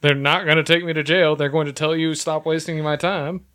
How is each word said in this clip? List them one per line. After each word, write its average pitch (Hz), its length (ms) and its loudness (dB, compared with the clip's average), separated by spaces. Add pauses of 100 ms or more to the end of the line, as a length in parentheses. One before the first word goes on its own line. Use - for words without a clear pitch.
They're 143 140 4
not 151 320 0
gonna 156 160 4
take 170 200 2
me 165 100 -4
to 156 100 -2
jail. 156 320 4
They're 143 140 -2
going 151 180 0
to 139 60 -8
tell 156 220 -2
you, 160 200 0
'Stop 156 320 -4
wasting 160 360 -2
my 151 120 -2
time.'" 175 600 -4